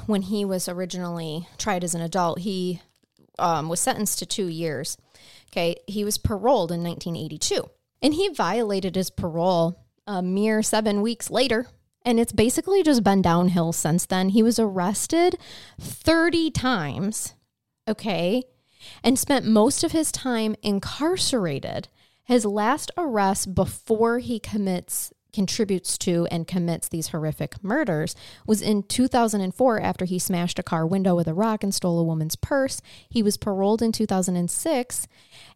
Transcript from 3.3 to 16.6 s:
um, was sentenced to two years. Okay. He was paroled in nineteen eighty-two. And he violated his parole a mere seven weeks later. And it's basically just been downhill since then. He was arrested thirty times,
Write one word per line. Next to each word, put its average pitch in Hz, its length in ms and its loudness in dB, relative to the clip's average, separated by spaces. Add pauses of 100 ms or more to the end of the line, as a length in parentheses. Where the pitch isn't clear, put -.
um, 160 300 0
was 170 140 -4
sentenced 214 380 -2
to 180 60 -8
two 190 220 -4
years. 160 500 -6 (540)
Okay. 170 240 0 (120)
He 208 180 -4
was 208 120 -2
paroled 208 540 0
in 170 120 -4
nineteen 170 340 -6
eighty-two. 156 520 -4 (320)
And 294 120 4
he 392 160 0
violated 196 680 -2
his 185 140 -2
parole 170 680 0 (280)
a 196 140 -4
mere 208 420 2
seven 214 380 2
weeks 226 280 -4
later. 240 380 0 (380)
And 233 140 4
it's 233 140 0
basically 320 500 2
just 277 200 6
been 196 180 6
downhill 175 520 4
since 165 320 0
then. 185 240 0
He 220 140 6
was 226 160 2
arrested 220 800 0 (420)
thirty 330 720 0
times, 196 800 -2 (540)